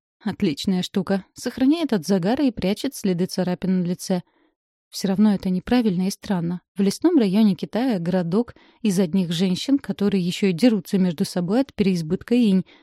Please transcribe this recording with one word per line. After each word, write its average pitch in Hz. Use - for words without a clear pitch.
Отличная 185
штука. 190
Сохраняет 277
от 165
загара 196
и 254
прячет -
следы 185
царапин 185
на 175
лице. 175
Всё -
равно 202
это 190
неправильно 185
и 202
странно. 175
В 202
лесном 302
районе 208
Китая 226
городок 175
из 196
одних 175
женщин, 185
которые 196
ещё 185
и 190
дерутся 202
между 180
собой 202
от -
переизбытка 180
инь, 202